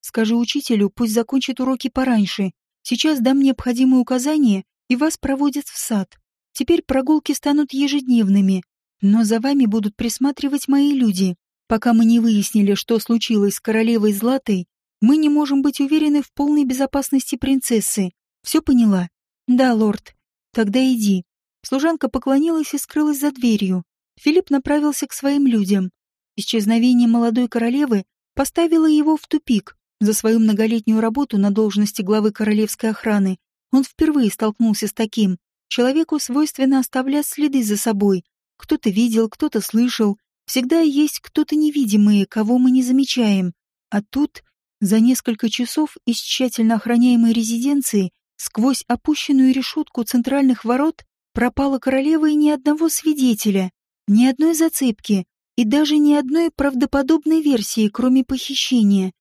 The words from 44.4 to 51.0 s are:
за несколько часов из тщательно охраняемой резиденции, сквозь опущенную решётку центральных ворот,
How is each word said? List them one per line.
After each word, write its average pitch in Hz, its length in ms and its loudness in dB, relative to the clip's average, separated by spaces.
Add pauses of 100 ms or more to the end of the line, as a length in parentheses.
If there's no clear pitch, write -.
за 214 200 2
несколько 240 480 0
часов 254 560 -4
из 233 140 -2
тщательно 233 580 -2
охраняемой 233 560 2
резиденции, 233 760 -2 (260)
сквозь - 500 -2
опущенную 262 680 2
решётку 262 500 -6
центральных 254 600 0
ворот, 262 400 -2 (280)